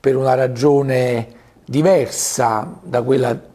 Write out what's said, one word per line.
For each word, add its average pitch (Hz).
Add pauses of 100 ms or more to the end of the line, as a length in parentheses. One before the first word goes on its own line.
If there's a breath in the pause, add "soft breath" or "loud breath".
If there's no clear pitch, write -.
per 135
una 131
ragione 127 (360 loud breath)
diversa 131
da 120
quella 127 (160)